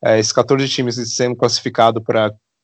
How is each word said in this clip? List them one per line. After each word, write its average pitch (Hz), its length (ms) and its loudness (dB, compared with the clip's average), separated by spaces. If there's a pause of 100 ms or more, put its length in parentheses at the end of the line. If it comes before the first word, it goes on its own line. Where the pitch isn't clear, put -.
é, 113 140 4
esses 107 140 0
quatorze 135 360 2
times 120 280 -4 (180)
sendo 123 220 -2
classificado 117 640 0
pra 110 320 0 (320)